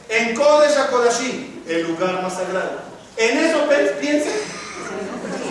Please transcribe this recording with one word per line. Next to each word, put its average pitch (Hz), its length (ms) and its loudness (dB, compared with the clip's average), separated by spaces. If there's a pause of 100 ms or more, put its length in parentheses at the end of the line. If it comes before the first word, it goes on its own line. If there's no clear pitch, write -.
en 226 260 0
Kodesh 294 420 6
HaKodashim, 240 920 0
el 165 200 -2
lugar 185 340 -2
más 185 120 -4
sagrado, 185 460 -4 (360)
en 240 220 2
eso 311 300 2
pe-, - 320 4
piensa? 294 300 0 (1200)